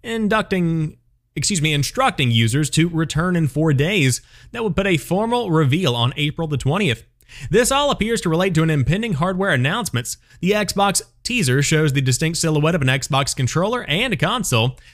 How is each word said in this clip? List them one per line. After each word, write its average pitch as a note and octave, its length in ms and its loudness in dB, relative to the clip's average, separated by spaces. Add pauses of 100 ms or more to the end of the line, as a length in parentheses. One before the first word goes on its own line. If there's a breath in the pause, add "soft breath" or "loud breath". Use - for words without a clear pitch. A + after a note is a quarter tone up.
inducting, G3 960 -2 (380)
excuse E3 260 -2
me, D#3 100 2
instructing D3 600 0
users A#2 400 2
to E3 180 2
return E3 460 -2
in E3 120 2
four D3+ 260 0
days. C3+ 480 2 (300 loud breath)
That A#3 120 -6
would G#3 120 -2
put G3 120 0
a F3 100 2
formal A3 540 -2
reveal D#3 440 2
on A#2+ 220 0
April D3+ 300 -4
the D3 100 -4
twentieth. C#3+ 460 0 (480 loud breath)
This A#3 200 4
all C#4+ 200 2
appears G#3+ 300 -2
to F3+ 80 -2
relate F3 260 0
to D#3+ 80 4
an D#3+ 80 2
impending F3 420 0
hardware F#3 380 -2
announcements. C#3+ 680 -2 (220 soft breath)
The F3+ 120 0
Xbox G3 520 0 (200)
teaser C#3+ 380 0
shows D3+ 320 2
the C#3 80 0
distinct D#3 380 0
silhouette D#3 360 2
of D#3 60 0
an C3 60 0
Xbox C3+ 480 -2
controller F#3+ 480 -2
and G3+ 300 -2
a - 40 -4
console, C#3 600 0 (160 loud breath)